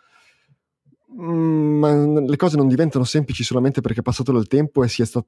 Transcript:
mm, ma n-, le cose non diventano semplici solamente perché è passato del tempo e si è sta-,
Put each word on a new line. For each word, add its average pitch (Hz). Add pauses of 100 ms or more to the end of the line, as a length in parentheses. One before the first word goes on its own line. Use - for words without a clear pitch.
(1120)
mm, 160
ma 147
n-, 147
le 139
cose 160
non 139
diventano 135
semplici 131
solamente 131
perché 113
è 113
passato 123
del 117
tempo 143
e 120
si 120
è -
sta-, 117